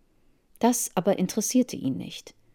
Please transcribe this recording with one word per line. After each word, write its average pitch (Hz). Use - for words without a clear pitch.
Das 240
aber 190
interessierte 220
ihn 131
nicht. -